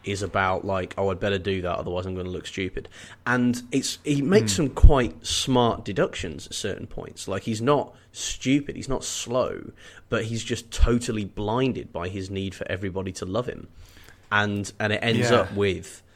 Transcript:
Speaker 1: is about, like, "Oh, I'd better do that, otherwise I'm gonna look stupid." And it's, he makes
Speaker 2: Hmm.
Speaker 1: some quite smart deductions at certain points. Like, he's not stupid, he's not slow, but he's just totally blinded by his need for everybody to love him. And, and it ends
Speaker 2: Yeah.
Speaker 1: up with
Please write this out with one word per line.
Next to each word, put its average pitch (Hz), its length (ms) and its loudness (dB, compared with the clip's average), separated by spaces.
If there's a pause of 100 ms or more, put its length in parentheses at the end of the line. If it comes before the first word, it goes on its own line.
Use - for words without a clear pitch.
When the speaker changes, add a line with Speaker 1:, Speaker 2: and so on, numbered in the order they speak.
Speaker 1:
is 101 160 -4
about, 95 440 0
like, 95 320 -2
"Oh, 98 120 2
I'd 92 100 -2
better 101 180 0
do 95 240 -2
that, 87 160 -2
otherwise 90 280 -4
I'm 92 100 -4
gonna 90 140 -6
look 87 180 -8
stupid." - 400 -6 (400)
And 123 340 2 (120)
it's, - 320 -2
he 143 160 2
makes 151 320 4
Speaker 2:
Hmm. 170 100 2
Speaker 1:
some 135 60 0
quite - 580 6
smart 120 560 2
deductions - 640 -4
at - 60 -12
certain - 340 -6
points. - 400 -12
Like, 95 160 -4
he's 110 180 -4
not 139 320 2 (200)
stupid, - 640 -2
he's - 120 -10
not 131 140 -2
slow, - 680 -4 (360)
but 113 180 -2
he's 113 180 -4
just - 280 -6
totally 117 540 2
blinded 110 680 -2
by 85 160 -6
his 95 220 -6
need 98 260 -6
for - 160 -8
everybody 95 420 -4
to - 120 -8
love 95 220 -2
him. - 200 -10 (640)
And, 104 480 2
and 107 120 0
it 104 120 0
ends 120 260 4
Speaker 2:
Yeah. 120 120 6
Speaker 1:
up 101 120 -2
with 98 480 0 (140)